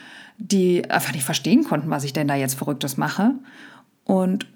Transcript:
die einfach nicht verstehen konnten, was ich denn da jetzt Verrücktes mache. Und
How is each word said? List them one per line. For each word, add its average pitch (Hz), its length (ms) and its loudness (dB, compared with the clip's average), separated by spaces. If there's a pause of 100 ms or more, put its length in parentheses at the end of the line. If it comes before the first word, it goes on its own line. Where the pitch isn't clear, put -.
(380)
die 185 500 2
einfach - 240 0
nicht 139 120 -4
verstehen 175 400 2
konnten, 156 260 -2
was 143 140 -2
ich 135 100 -6
denn 151 140 0
da 143 80 2
jetzt 135 180 -2
Verrücktes 147 420 -6
mache. 190 380 0 (720)
Und 185 520 0